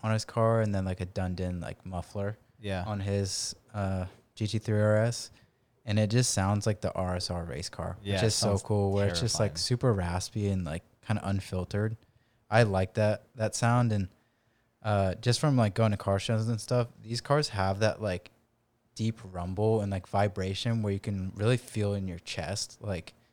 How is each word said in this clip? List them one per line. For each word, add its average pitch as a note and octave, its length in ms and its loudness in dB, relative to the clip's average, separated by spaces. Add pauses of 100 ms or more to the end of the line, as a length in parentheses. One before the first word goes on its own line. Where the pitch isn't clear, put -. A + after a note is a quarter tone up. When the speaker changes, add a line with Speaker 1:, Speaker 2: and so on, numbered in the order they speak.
Speaker 1:
on A2 80 0
his A2 140 0
car A2+ 360 2
and G#2 140 0
then, F#2+ 100 0
like, F#2+ 160 -4
a F2+ 40 -4
Dundon, F2+ 560 -4
like, - 240 -10
muffler G2+ 520 -6 (220)
Speaker 2:
Yeah. G2 260 -4
Speaker 1:
on G#2 140 -4
his, G2 560 -2 (180)
uh, F#2+ 320 -2 (300)
G A2 120 -2
T A2 120 -2
three G#2+ 220 0
R G#2+ 160 6
S. A#2 340 0 (540)
And G#2+ 120 0
it G#2+ 120 4
just A#2+ 240 2
sounds G2+ 340 2
like G#2 140 0
the F#2+ 120 -2
R F2+ 220 -2
S F2+ 160 -4
R F2 140 -4
race E2 240 -8
car, F2 340 -8
Speaker 2:
Yeah, G2+ 120 -2
Speaker 1:
which F#2 80 2
Speaker 2:
it A2+ 40 6
Speaker 1:
is G#2 80 2
so - 120 2
Speaker 2:
sounds G2+ 160 2
Speaker 1:
cool, G2+ 280 2
where G2+ 160 2
it's F2 140 -2
just, A#2 140 0
like, G#2 160 2
Speaker 2:
terrifying. - 60 -10
Speaker 1:
super A#2+ 360 0
raspy G2+ 560 -2
and, F#2 160 0
like, D#2 180 -6 (240)
kinda G#2+ 200 0
unfiltered. G2 680 -2 (560)
I A2+ 120 6
like F#2+ 320 2
that, G#2+ 280 2 (120)
that A2 200 -2
sound. A#2+ 380 4
And, G2 160 0 (720)
uh, G2 380 4
just A#2+ 180 2
from, D3 160 2
like, A2 200 4
going A2 160 4
to G2+ 60 0
car G2 220 0
shows A2 300 0
and A2+ 100 -2
stuff, B2 280 0 (140)
these A#2 200 -6
cars D3+ 280 2
have G2 300 0
that, G#2+ 220 2
like, F#2 300 -4 (640)
deep A2 240 -2 (120)
rumble G2 500 0
and, G2+ 100 -2
like, F#2+ 160 -4
vibration G2+ 760 0
where G#2 100 0
you G2 80 0
can F#2+ 360 -4
really A2+ 220 2
feel G2+ 360 -2
in G2 140 -4
your E2+ 120 -8
chest. - 640 -8
Like, F#2+ 320 -6 (200)